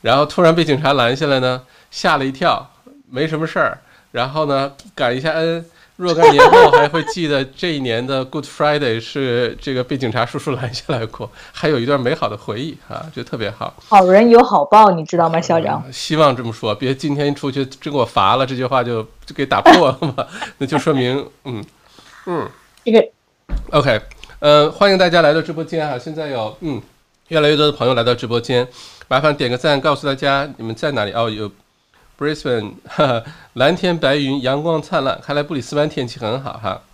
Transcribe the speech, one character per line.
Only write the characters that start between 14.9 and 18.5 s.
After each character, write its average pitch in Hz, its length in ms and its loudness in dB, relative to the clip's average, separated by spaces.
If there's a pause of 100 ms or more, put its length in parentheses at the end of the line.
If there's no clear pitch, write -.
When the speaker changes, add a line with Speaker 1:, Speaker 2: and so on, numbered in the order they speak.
Speaker 2:
你 165 120 -4
知 170 140 -4
道 165 100 2
吗， 165 140 0
校 170 180 0
长？ 151 260 -4
Speaker 1:
呃， 131 60 -18
希 - 240 -6
望 147 180 4
这 123 100 -6
么 113 100 -8
说， 110 200 -4
别 131 220 -4
今 143 180 -4
天 143 220 -2
出 139 160 -6
去 135 140 -4
真 143 260 -12
给 143 80 -2
我 113 60 4
罚 104 320 2
了， 131 80 0
这 131 100 -6